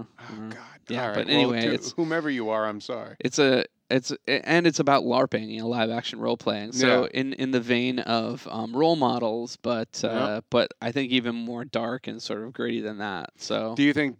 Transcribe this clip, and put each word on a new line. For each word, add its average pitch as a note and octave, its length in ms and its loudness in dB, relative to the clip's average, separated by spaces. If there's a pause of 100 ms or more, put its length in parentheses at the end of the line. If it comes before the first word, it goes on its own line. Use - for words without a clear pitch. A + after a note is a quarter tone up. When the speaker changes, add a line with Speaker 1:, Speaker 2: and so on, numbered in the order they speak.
Speaker 1:
Oh, A2+ 40 -14 (100)
Speaker 2:
I A#2+ 140 -16
don't A2 200 -12
know. A2 40 -12
Speaker 1:
God. G#2+ 100 -18 (240)
Speaker 2:
Yeah, A#2+ 140 -4
Speaker 1:
All A#2+ 60 -2
right. G#2 80 -4
Speaker 2:
but A#2 100 -2
Speaker 1:
Well, C3+ 100 2
Speaker 2:
anyway, B2 260 4
Speaker 1:
to A#2 120 2
Speaker 2:
it's - 160 -6
Speaker 1:
whomever D#3+ 400 -2
you A#2 200 -2
are, A2 160 0
I'm G#2 140 -4
sorry. A2 380 -10
Speaker 2:
it's - 220 0
a, C3 240 6 (260)
it's C3 200 2
a, - 380 -2
and E3+ 180 6
it's D#3 140 4
about C#3 220 6
larping, A#2+ 480 0
you A2 100 -6
know, A2+ 80 -4
live A#2 220 2
action A#2 280 -6
role A#2 200 0
playing. G#2 340 -2
So B2+ 300 4 (100)
Speaker 1:
Yeah. C3 80 -2
Speaker 2:
in, C3+ 140 -2
in C3 160 -2
the B2+ 100 2
vein B2 380 2
of, A#2 520 -2
um, A2+ 240 -6
role D#3+ 220 4
models, A#2+ 640 0
but, A#2 420 -4
uh, G#2+ 60 2
Speaker 1:
Yeah. A2+ 400 -2
Speaker 2:
but A#2+ 220 2 (100)
I A#2 120 -4
think C3 180 -2
even A#2+ 240 2
more A#2 320 -6
dark A#2 400 -4
and A2 160 -10
sort G#2+ 200 -6
of A#2 120 -12
gritty A#2 260 -4
than G#2+ 180 -6
that. G2+ 380 -6
So A2 380 -4
Speaker 1:
Do C#3+ 80 2
you C#3+ 100 6
think C#3 280 -2